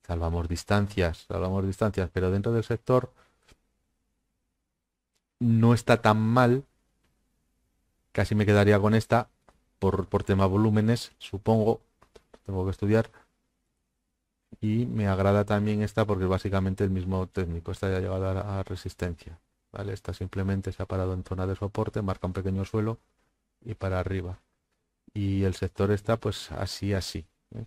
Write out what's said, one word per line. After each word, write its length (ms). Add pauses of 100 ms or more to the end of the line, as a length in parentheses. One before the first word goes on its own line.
salvamos 420
distancias, 760
salvamos 400
distancias, 460
pero 180
dentro 220
del 100
sector 500 (2250)
no 340
está 260
tan 200
mal. 440 (1500)
Casi 220
me 120
quedaría 320
con 160
esta 340 (520)
por, 260
por 160
tema 240
volúmenes, 720
supongo. 640 (680)
Tengo 180
que 60
estudiar. 400 (1500)
Y 260
me 220
agrada 360
también 380
esta 220
porque 200
es 60
básicamente 540
el 60
mismo 360
técnico. 460
Esta 180
ya 60
ha 40
llegado 280
a, 320
a 20
resistencia, 760 (320)
¿vale? 220
Esta 180
simplemente 600
se 100
ha 40
parado 280
en 100
zona 220
de 100
soporte, 460
marca 240
un 80
pequeño 320
suelo 320 (640)
y 120
para 240
arriba. 400 (760)
Y 300
el 100
sector 360
está, 280
pues, 340
así, 400
así, 320 (300)
¿eh? 120